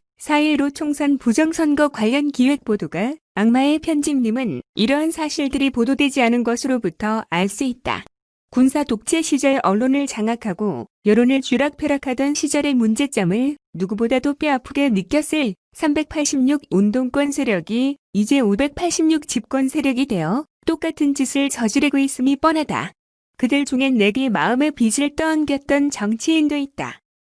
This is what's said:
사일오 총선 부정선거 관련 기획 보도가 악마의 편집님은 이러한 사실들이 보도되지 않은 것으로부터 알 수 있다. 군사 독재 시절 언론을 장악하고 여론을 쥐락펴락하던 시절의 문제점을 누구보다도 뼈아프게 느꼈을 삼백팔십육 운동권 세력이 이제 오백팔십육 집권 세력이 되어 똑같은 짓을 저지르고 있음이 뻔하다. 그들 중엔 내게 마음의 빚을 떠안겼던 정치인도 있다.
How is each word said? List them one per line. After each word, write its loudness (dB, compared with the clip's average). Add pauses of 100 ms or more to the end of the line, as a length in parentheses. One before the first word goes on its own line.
(180)
사일오 0
총선 -2
부정선거 2
관련 0
기획 2
보도가 -4 (220)
악마의 4
편집님은 -2 (100)
이러한 0
사실들이 -2
보도되지 0
않은 2
것으로부터 -2
알 0
수 -6
있다. -6 (460)
군사 2
독재 -2
시절 0
언론을 0
장악하고 -4 (180)
여론을 4
쥐락펴락하던 -2
시절의 0
문제점을 0 (180)
누구보다도 -2
뼈아프게 -2
느꼈을 -2 (200)
삼백팔십육 0
운동권 0
세력이 -2 (160)
이제 2
오백팔십육 0
집권 -2
세력이 0
되어 -2 (200)
똑같은 0
짓을 0
저지르고 0
있음이 0
뻔하다. -2 (500)
그들 2
중엔 0
내게 2
마음의 2
빚을 0
떠안겼던 0
정치인도 0
있다. -8 (300)